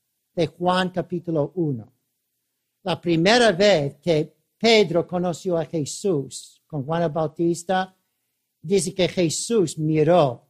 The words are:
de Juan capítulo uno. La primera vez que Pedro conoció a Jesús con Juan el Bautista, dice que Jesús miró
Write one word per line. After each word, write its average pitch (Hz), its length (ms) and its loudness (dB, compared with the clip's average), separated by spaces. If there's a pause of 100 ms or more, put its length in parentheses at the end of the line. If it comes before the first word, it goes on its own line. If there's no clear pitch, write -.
(360)
de 165 120 0
Juan 180 420 -2
capítulo 165 680 -4
uno. 139 380 -4 (880)
La 170 180 -4
primera 196 540 4
vez 160 480 2
que 151 340 -2 (220)
Pedro 180 500 2
conoció 180 500 -4
a 160 60 -2
Jesús 151 1040 -6
con 143 180 -8
Juan 170 180 -2
el 165 80 -2
Bautista, 170 840 -4 (680)
dice 175 320 -2
que 180 140 0
Jesús 180 720 -2
miró 156 720 2